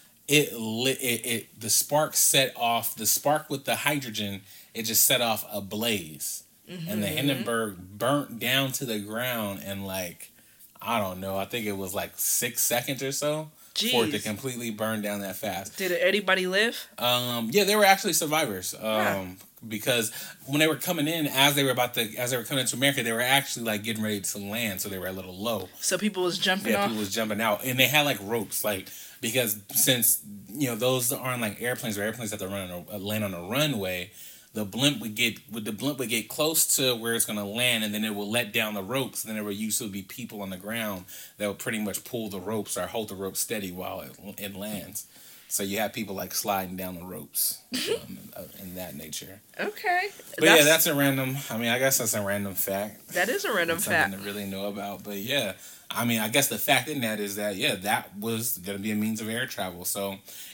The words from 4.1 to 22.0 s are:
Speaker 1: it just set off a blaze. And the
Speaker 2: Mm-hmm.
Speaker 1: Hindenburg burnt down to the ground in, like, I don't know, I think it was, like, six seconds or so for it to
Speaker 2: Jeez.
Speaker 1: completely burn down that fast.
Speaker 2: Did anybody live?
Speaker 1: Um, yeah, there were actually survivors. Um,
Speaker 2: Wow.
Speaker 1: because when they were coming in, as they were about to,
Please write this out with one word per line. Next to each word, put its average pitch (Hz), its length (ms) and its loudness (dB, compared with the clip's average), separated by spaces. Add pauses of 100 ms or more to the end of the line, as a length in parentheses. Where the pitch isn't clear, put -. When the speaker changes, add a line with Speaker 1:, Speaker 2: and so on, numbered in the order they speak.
Speaker 1:
it 110 100 -6
just 110 200 4
set 127 160 4
off 110 320 2
a 107 80 -4
blaze. 98 840 -4 (240)
And 180 340 -4
the - 60 0
Speaker 2:
Mm-hmm. - 80 -4
Speaker 1:
Hindenburg 113 800 -2
burnt 123 400 0
down 131 340 2
to 131 120 -4
the 110 160 -2
ground 110 680 -2
in, 98 180 -6
like, 92 460 -6 (500)
I 110 200 0
don't 92 200 -4
know, 95 160 -4
I 98 80 -2
think 113 220 -4
it 101 100 -2
was, 95 180 -4
like, 87 220 -4
six - 460 0
seconds 123 400 0
or 135 100 -2
so 151 380 -2 (240)
for 240 300 2
it 98 80 0
to 104 60 0
Speaker 2:
Jeez. - 60 -6
Speaker 1:
completely 117 460 -4
burn 110 320 -2
down 104 180 -2
that 95 160 -6
fast. 98 400 -6
Speaker 2:
Did 190 160 0
anybody 185 540 4
live? 208 400 0 (100)
Speaker 1:
Um, 123 560 0
yeah, 202 120 6
there 202 120 4
were 208 80 8
actually 190 280 6
survivors. 147 600 0
Um, - 80 -14
Speaker 2:
Wow. 104 440 2 (420)
Speaker 1:
because 110 440 0 (340)
when 139 140 0
they 156 80 8
were 156 80 2
coming 156 320 0
in, 160 180 0
as 139 300 6
they 139 80 4
were 131 60 4
about 123 240 2
to, 117 220 0